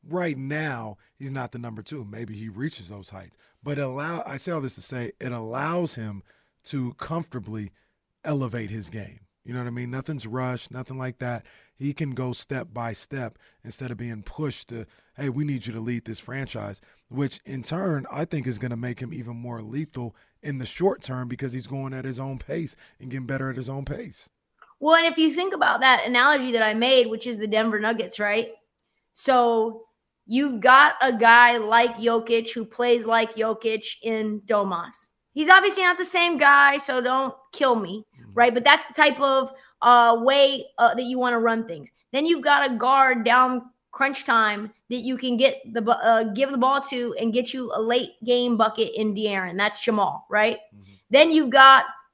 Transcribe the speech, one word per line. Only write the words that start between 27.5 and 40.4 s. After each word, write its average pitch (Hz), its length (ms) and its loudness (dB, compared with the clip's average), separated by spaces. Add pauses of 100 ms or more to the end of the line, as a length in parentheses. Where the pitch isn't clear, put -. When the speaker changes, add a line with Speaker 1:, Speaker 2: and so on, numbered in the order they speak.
Speaker 2:
Nuggets, 214 400 -4
right? 208 300 -2 (640)
So 233 720 2 (440)
you've 254 300 0
got 269 400 8
a 269 100 4
guy 240 460 8
like 233 400 2
Jokic 226 560 0
who 233 100 -8
plays 240 440 0
like 226 280 0
Jokic 220 680 -4
in 214 400 -4
Domas. 196 680 -4 (240)
He's 302 160 -2
obviously 381 360 6
not 359 120 4
the 359 80 -4
same 349 320 0
guy, 277 400 6
so 254 240 -2
don't 262 340 -2 (160)
kill 254 260 2
me, 208 280 -8 (160)
Speaker 1:
Mm-hmm. 104 140 -20
Speaker 2:
right? 240 180 4
But 240 100 0
that's 294 260 6
the - 40 -20
type 302 280 2
of, 269 300 2 (300)
uh, 233 400 6
way, 269 460 4 (100)